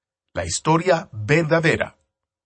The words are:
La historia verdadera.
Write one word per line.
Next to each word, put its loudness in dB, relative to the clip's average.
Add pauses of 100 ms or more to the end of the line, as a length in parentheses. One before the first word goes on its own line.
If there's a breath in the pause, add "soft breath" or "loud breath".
(340)
La -6
historia 0
verdadera. 0 (480)